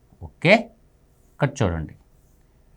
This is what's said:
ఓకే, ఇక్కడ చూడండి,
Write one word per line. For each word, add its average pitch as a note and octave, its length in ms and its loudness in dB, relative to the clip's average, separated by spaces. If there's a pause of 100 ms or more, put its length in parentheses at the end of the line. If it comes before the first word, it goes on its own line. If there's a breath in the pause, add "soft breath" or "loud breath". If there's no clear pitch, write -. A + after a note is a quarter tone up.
(280)
ఓకే, - 260 2 (800)
ఇక్కడ C#3+ 160 0 (100)
చూడండి, E2+ 360 -2 (800)